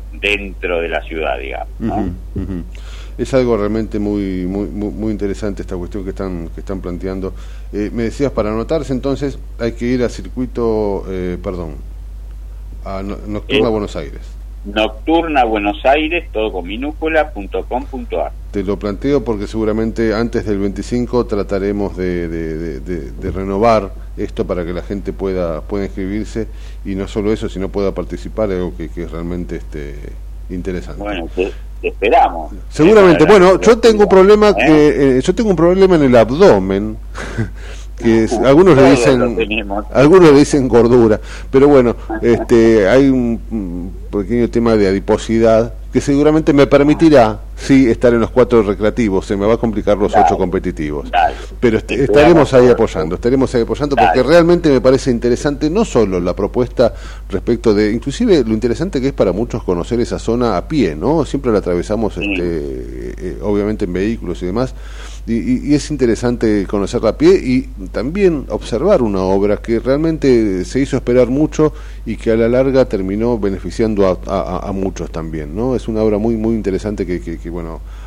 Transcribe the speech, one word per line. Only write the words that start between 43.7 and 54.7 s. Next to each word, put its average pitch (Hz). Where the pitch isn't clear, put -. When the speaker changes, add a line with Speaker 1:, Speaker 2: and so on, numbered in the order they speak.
Speaker 2:
pequeño 107
tema 117
de 101
adiposidad 113
que 127
seguramente 151
me 139
permitirá, 143
sí, 135
estar 120
en 117
los 107
cuatro 120
recreativos. 101
Se 107
me 98
va 113
a -
complicar 104
los 107
Speaker 1:
Dale. 101
Speaker 2:
ocho -
competitivos. 85
Speaker 1:
Dale. 82
Speaker 2:
Pero 110
est-, -
Speaker 1:
Te 117
Speaker 2:
estaremos 147
Speaker 1:
esperamos -
Speaker 2:
ahí 127
Speaker 1:
por 123
Speaker 2:
apoyando, 90
estaremos 123
ahí 117
apoyando, 135
Speaker 1:
Dale. -
Speaker 2:
porque 127
realmente 165
me 131